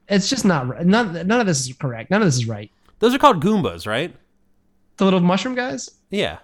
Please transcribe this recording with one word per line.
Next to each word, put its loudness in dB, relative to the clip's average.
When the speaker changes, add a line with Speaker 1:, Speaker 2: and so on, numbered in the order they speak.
Speaker 1:
it's 0
just -2
not 2
ri-, -6
none, 2
none 2
of 0
this 0
is -14
correct. -8
None 2
of 4
this 2
is 0
right. -10
Speaker 2:
Those 4
are -2
called 4
Goombas, -2
right? -4
Speaker 1:
The 2
little 4
mushroom 0
guys? -6
Speaker 2:
Yeah. -4